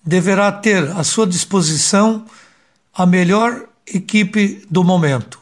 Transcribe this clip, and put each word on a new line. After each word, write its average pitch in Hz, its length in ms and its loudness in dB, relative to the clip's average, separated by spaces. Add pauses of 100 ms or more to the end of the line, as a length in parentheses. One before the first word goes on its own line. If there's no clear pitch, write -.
deverá 185 480 0
ter 202 420 -2
à 170 120 -4
sua 220 220 0
disposição 190 960 0 (720)
a 185 100 -2
melhor 190 640 2 (180)
equipe 208 840 -2
do 180 120 2
momento. 156 600 0